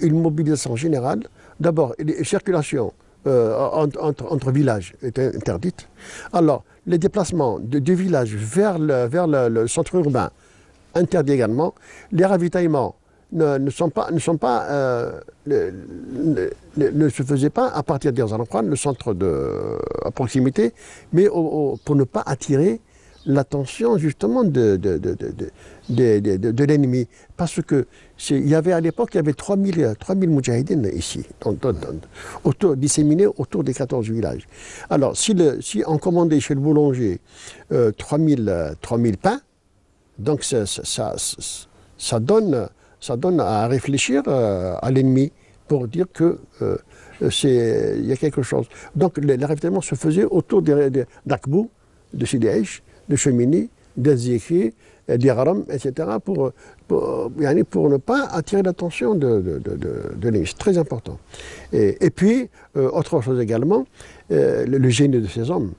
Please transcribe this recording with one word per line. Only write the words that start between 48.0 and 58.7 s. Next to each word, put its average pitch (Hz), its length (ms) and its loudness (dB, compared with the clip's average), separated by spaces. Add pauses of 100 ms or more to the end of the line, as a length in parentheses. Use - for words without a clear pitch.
y 123 60 0
a 131 40 -2
quelque 147 260 -2
chose. 123 240 -2 (300)
Donc 165 220 0
le, 143 180 2
le 143 100 -2
ravitaillement 165 340 -2
se - 140 -6
faisait 160 300 0
autour 185 380 2
des, 143 280 4
des, 131 140 0 (220)
d'Akbou, 143 440 -2 (420)
de 120 120 -6
Sidi 113 240 0
Aïch, - 340 -2 (260)
de 143 80 0
Chemini, 139 520 2 (280)
d'Azéki, 127 760 0 (380)
euh, 123 60 2
d'Iram, 135 540 2
et 139 80 -4
cetera, 165 420 -4
pour, 143 320 -4 (340)
pour, - 520 -2
yani, 147 260 2
pour 156 240 0
ne 139 100 4
pas 269 280 -2
attirer 196 360 -2
l'attention 185 520 -2